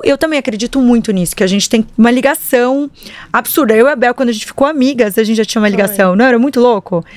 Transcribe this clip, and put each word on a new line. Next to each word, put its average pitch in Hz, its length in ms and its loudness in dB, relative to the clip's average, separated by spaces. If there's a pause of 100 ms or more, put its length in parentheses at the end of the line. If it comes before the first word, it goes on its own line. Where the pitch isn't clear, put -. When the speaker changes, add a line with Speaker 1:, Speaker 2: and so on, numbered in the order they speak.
Speaker 1:
eu 277 120 2
também 311 220 -2
acredito 233 400 -4
muito 240 320 2
nisso, 180 240 -4
que - 80 -2
a 190 40 2
gente 190 220 -2
tem 220 160 0 (120)
uma 226 120 6
ligação 262 800 0 (440)
absurda. 220 420 0
Eu 233 120 4
e - 20 2
a 294 60 0
Bel, 240 180 0
quando 247 160 -2
a - 20 0
gente 214 140 -8
ficou - 200 -2
amigas, 254 520 0
a 220 60 2
gente 220 120 -2
já 220 80 2
tinha 220 160 -4
uma 214 80 2
Speaker 2:
Foi. 208 80 0
Speaker 1:
ligação, 196 400 0
não 220 80 4
era 247 160 4
muito 254 220 0
louco? 196 420 0 (120)